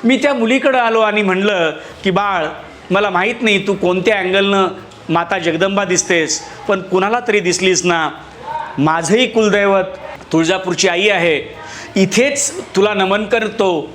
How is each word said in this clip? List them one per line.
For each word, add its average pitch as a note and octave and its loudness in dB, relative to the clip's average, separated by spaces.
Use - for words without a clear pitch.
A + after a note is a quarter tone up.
मी A#3+ 4
त्या C#4+ 2
मुलीकडं B3+ 2
आलो A3+ 2
आणि G#3+ 2
म्हणलं F#3 2
की, F#3+ 0
"बाळ, F#3+ 0
मला G3+ 2
माहीत G3 0
नाही G3+ 2
तू G3+ 2
कोणत्या F3+ 2
अँगलनं G3 2
माता E3+ 0
जगदंबा F3+ 0
दिसतेस, E3+ 0
पण G3 0
कुणाला F#3+ 0
तरी G#3 2
दिसलीस F3+ 0
ना, E3 0
माझंही E3 2
कुलदैवत G3+ 2
तुळजापूरची F3 0
आई F#3 2
आहे, E3+ 0
इथेच A3 2
तुला G#3 2
नमन G3 0
करतो." G3+ -2